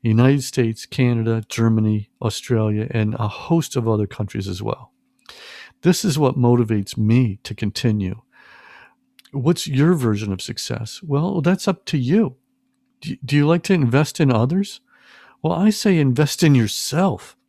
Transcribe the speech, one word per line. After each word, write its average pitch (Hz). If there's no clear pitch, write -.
the 120
United 131
States, 113
Canada, 113
Germany, 107
Australia, 107
and 107
a 107
host -
of 117
other 107
countries 98
as 98
well. -
This 175
is 160
what 143
motivates 120
me 110
to -
continue. 107
What's 143
your 151
version 110
of 92
success? -
Well, 170
that's 175
up 170
to 156
you. 139
Do, -
do 135
you 147
like 165
to -
invest 147
in 143
others? 135
Well, 165
I 190
say 202
invest 143
in 151
yourself. 143